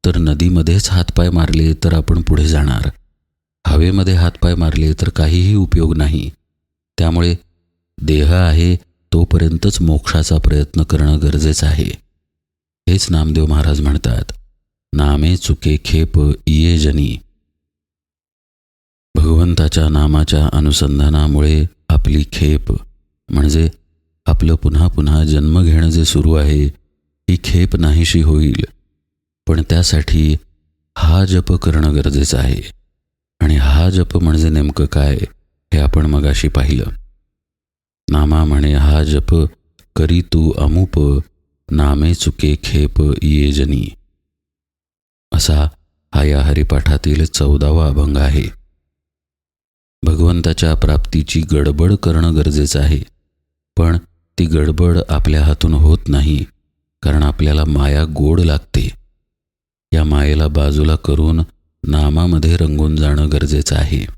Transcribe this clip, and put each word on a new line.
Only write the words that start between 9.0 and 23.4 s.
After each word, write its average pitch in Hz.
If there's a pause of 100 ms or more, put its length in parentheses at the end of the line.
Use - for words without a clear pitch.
तोपर्यंतच 82
मोक्षाचा 78
प्रयत्न 76
करणं 76
गरजेचं 76
आहे. 76 (1000)
हेच 92
नामदेव 78
महाराज 73
म्हणतात, 71 (600)
"नामे 73
चुके -
खेप 78 (260)
इये 78
जनी." 73 (2000)
भगवंताच्या 80
नामाच्या 76
अनुसंधानामुळे 73 (240)
आपली 73
खेप 76 (560)
म्हणजे 76 (580)